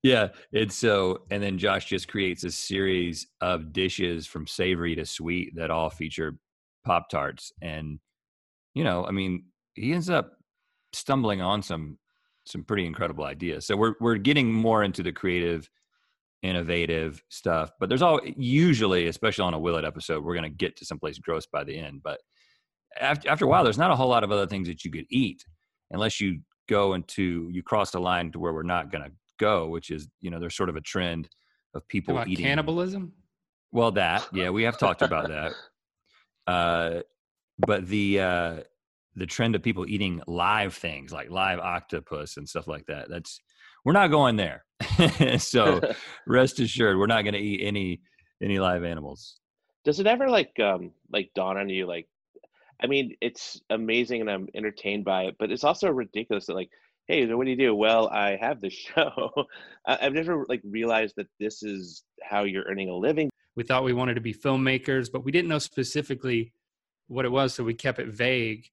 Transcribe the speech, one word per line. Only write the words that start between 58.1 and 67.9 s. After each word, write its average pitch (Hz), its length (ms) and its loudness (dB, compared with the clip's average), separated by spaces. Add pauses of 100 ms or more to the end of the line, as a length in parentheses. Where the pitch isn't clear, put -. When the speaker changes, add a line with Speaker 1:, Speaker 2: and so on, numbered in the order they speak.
Speaker 3:
have 120 240 -4
this 98 120 -6
<laughs> - 240 -16
show." - 340 0 (560)
I, 127 160 2
I've 135 120 0
never, 160 340 -2
like, 123 160 -2
realized 110 520 0
that 101 120 -8 (100)
this 107 240 -6
is 95 400 -8 (200)
how 104 220 -2
you're 98 200 -4
earning 98 240 -4
a 90 80 -6
living. 143 340 0 (260)
Speaker 2:
We 120 80 -4
thought 131 200 2
we 127 80 0
wanted 123 220 0
to 120 60 -2
be 113 120 -6
filmmakers, 131 800 0
but 127 120 -6
we 135 80 -2
didn't 170 160 2
know 156 100 0
specifically 127 920 -4 (560)
what 127 160 -2
it 123 80 0
was, 131 200 2
so 123 120 -6
we 117 100 -2
kept 127 240 -4